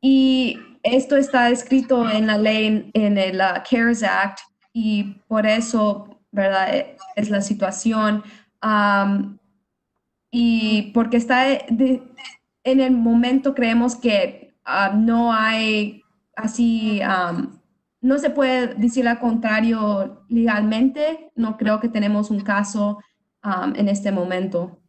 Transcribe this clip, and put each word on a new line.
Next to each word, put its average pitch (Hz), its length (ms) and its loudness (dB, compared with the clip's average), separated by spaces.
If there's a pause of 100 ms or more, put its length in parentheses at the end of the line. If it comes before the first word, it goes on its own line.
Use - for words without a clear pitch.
Y 262 580 2 (240)
esto 262 340 2
está 254 340 2
escrito 247 600 0
en 214 160 0
la 214 100 0
ley, 214 300 2
en, 214 280 -2
en 208 240 2
el, 190 220 -2
uh, 185 280 0
cares 233 340 0
Act, 196 380 -2 (320)
y 208 560 -4
por 214 180 0
eso, 214 640 0 (240)
¿verdad? 190 420 0
E-, - 220 -4 (180)
es 214 160 -4
la 202 100 0
situación. 208 840 -2 (380)
Um, 202 760 0 (920)
y 220 640 0
porque 233 260 2
está 247 260 2 (240)
de, 254 340 0 (600)
en 262 160 4
el 262 120 2
momento 247 600 2
creemos 233 400 0
que, - 600 -2 (120)
uh, 196 300 0
no 233 360 2
hay 220 680 -2 (320)
así, 220 680 -2
um, 180 580 -4 (400)
no 262 180 2
se 285 120 0
puede 254 440 0
decir 240 320 0
al 233 140 0
contrario 220 1080 -2
legalmente. 233 1080 0
No 226 200 -2
creo 214 220 0
que 233 100 -2
tenemos 208 420 0
un 202 100 -2
caso, 208 580 -2 (460)
um, 190 320 -4
en 202 120 2
este 202 220 -2
momento. 185 800 -4